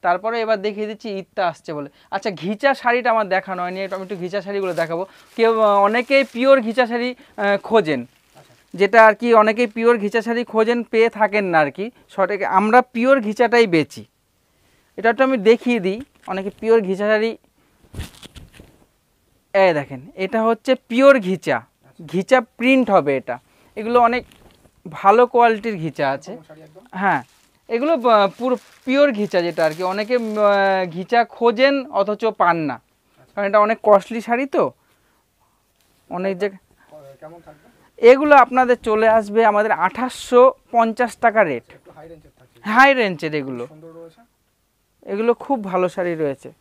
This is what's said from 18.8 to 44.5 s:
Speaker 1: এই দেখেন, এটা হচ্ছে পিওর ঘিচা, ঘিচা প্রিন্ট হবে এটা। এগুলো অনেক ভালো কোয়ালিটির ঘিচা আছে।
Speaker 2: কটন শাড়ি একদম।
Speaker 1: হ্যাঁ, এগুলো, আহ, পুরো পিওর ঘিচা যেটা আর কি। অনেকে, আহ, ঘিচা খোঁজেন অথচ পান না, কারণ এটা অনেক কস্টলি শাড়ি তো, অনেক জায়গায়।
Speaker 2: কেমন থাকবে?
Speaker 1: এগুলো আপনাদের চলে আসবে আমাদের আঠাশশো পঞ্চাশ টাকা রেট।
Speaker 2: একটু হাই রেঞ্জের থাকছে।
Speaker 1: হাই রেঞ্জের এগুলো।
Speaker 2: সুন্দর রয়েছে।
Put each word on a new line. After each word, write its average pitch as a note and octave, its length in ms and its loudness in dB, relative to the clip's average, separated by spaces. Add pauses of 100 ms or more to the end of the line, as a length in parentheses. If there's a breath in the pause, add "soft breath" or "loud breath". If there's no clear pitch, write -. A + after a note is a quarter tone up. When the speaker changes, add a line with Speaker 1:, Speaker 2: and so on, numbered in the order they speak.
Speaker 1:
এই F#3+ 220 4
দেখেন, C#3 260 -8 (140)
এটা F#3+ 280 -4
হচ্ছে A3+ 320 0 (140)
পিওর C4+ 300 6
ঘিচা, F3+ 440 -4 (440)
ঘিচা F#3+ 340 0
প্রিন্ট B3 500 0
হবে D3 260 0
এটা। B2 220 -8 (380 soft breath)
এগুলো A3+ 240 -2
অনেক A#3+ 240 0 (680)
ভালো A3 360 2
কোয়ালিটির A3+ 500 0
ঘিচা D#3 340 -4
আছে। C#3 220 -10
Speaker 2:
কটন B3 160 -18
শাড়ি D#3 140 -20
একদম। D#3+ 180 -20 (120)
Speaker 1:
হ্যাঁ, F#3 300 -2 (460)
এগুলো, A#3+ 240 -2
আহ, A3+ 360 2 (100)
পুরো B3+ 180 -2 (280)
পিওর C#4 280 2
ঘিচা G3+ 300 -2
যেটা E3+ 220 -2
আর D#3 100 2
কি। E3+ 80 -10
অনেকে, G#3 340 -4
আহ, G3+ 720 0
ঘিচা F#3 340 -2
খোঁজেন B3+ 680 -2
অথচ G#3 340 -4
পান F#3+ 320 0
না, C#3+ 240 -6 (540)
কারণ G3+ 140 -4
এটা G#3 100 2
অনেক G#3+ 240 2
কস্টলি G#3 380 2
শাড়ি A#3+ 260 -4
তো, G#3+ 260 -2 (1400)
অনেক F#3 280 -6
জায়গায়। D3+ 840 -10
Speaker 2:
কেমন E3 240 -20
থাকবে? - 640 -2
Speaker 1:
এগুলো C#4+ 280 6
আপনাদের B3 460 4
চলে A3 260 0
আসবে A3 360 2
আমাদের G#3+ 280 2
আঠাশশো B3 800 0 (180)
পঞ্চাশ A3+ 460 -2
টাকা A3 280 2
রেট। C3+ 300 -8
Speaker 2:
একটু - 220 -20
হাই D#3+ 120 -20
রেঞ্জের - 300 -20
থাকছে। - 320 -16
Speaker 1:
হাই C4+ 240 6
রেঞ্জের F3 400 -4
এগুলো। C3 320 -6
Speaker 2:
সুন্দর D#3 280 -20
রয়েছে। E3 400 -20 (720)